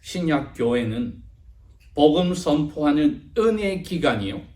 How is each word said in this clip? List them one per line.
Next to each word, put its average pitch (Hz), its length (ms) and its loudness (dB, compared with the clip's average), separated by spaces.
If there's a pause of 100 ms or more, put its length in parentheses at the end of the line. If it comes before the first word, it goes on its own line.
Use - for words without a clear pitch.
신약 160 540 -2
교회는 117 680 -2 (720)
복음 156 380 4
선포하는 151 1040 0
은혜 214 460 0
기간이요. 110 600 -4 (140)